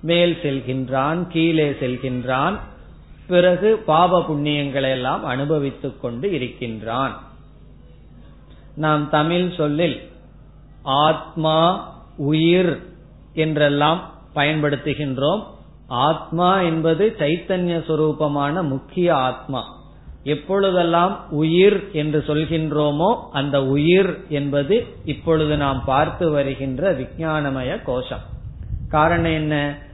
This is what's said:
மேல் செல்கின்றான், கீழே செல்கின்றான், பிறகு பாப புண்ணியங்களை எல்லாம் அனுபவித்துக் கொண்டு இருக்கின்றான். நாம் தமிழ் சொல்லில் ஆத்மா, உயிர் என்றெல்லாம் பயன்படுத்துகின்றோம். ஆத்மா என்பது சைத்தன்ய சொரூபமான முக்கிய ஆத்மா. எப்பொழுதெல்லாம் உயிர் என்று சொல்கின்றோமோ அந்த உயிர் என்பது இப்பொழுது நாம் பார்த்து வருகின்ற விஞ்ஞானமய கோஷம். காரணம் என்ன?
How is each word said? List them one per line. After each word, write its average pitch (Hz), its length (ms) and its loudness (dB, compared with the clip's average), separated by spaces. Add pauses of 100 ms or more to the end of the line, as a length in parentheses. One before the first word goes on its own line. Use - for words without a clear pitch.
மேல் 170 360 2
செல்கின்றான், 135 880 -2
கீழே 160 460 2
செல்கின்றான், 131 880 -4 (640)
பிறகு 180 600 4
பாப 175 380 4
புண்ணியங்களை 143 680 -2
எல்லாம் 131 360 -2
அனுபவித்துக் 139 720 -2
கொண்டு 127 340 -4
இருக்கின்றான். 117 840 -6 (1600)
நாம் 151 320 0
தமிழ் 170 440 2
சொல்லில் 151 440 0 (1000)
ஆத்மா, 160 920 2 (340)
உயிர் 165 500 4 (600)
என்றெல்லாம் 151 680 2 (300)
பயன்படுத்துகின்றோம். 147 1120 0 (560)
ஆத்மா 170 640 2
என்பது 165 520 0
சைத்தன்ய 170 680 -2
சொரூபமான 151 840 0
முக்கிய 160 560 0
ஆத்மா. 127 440 -4 (640)
எப்பொழுதெல்லாம் 180 920 2 (160)
உயிர் 160 460 4 (120)
என்று 151 300 0
சொல்கின்றோமோ 151 920 0 (200)
அந்த 139 360 0
உயிர் 165 460 4 (160)
என்பது 143 540 0 (220)
இப்பொழுது 156 520 0
நாம் 135 260 0
பார்த்து 160 460 2
வருகின்ற 135 640 0
விஞ்ஞானமய 143 880 -4
கோஷம். 127 420 -6 (640)
காரணம் 165 420 2
என்ன? 147 460 -2 (160)